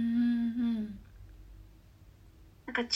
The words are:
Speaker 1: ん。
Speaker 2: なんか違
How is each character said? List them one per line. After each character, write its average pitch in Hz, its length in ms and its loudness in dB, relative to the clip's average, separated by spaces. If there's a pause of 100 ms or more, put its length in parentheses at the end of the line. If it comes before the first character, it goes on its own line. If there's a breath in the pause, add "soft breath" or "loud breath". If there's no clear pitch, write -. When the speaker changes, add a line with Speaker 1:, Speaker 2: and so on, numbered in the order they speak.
(800)
Speaker 1:
ん。 208 180 -6 (1700)
Speaker 2:
な 247 60 -12
ん - 20 -14
か 240 100 0
違 - 20 0 (100)